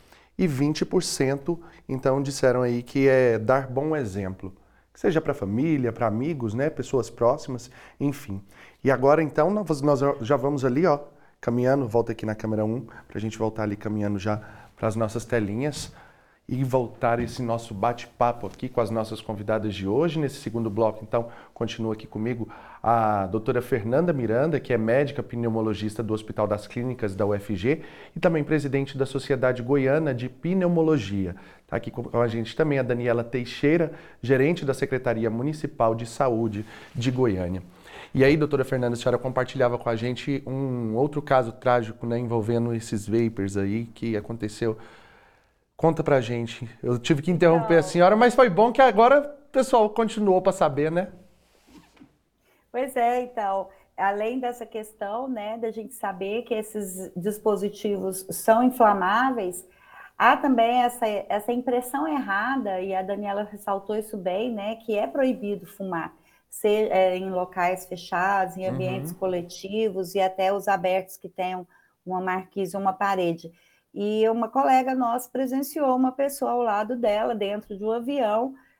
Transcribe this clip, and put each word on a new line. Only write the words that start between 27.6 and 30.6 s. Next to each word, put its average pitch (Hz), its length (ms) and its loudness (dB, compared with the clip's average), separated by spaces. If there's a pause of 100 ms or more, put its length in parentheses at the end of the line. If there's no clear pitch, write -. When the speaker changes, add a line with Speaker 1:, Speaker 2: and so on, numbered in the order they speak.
Speaker 1:
e - 40 -12
também 165 240 2
presidente 139 540 -2
da 131 80 0
Sociedade 127 560 0
Goiana 139 540 2
de 123 140 -6
Pneumologia. 156 1080 0 (320)